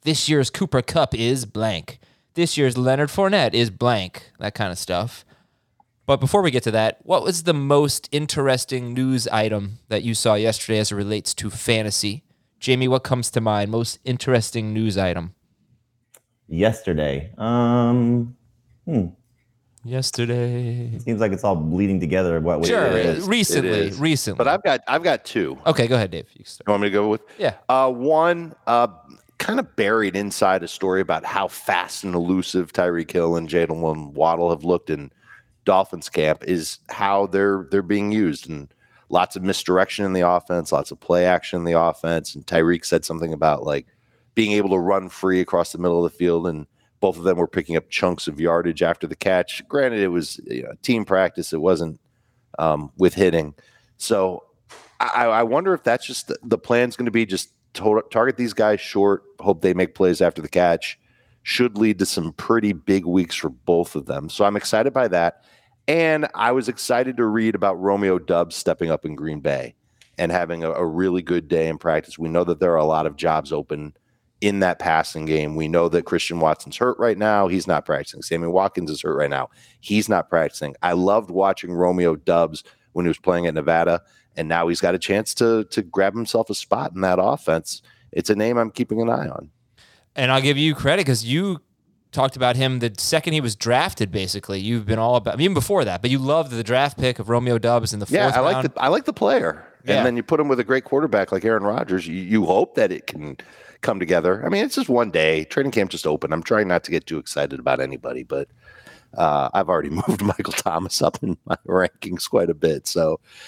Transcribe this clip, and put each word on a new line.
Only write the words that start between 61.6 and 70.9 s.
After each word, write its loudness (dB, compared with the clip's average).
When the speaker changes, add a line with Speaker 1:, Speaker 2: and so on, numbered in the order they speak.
Speaker 3:
lead 2
to 2
some -4
pretty 2
big 0
weeks 2
for -6
both 0
of -8
them. -8
So 0
I'm 2
excited 0
by 0
that. 0
And 2
I 2
was 0
excited -2
to 2
read 0
about 0
Romeo 2
Doubs 0
stepping -2
up -2
in -8
Green -8
Bay -4
and -2
having -2
a, -2
a -2
really 0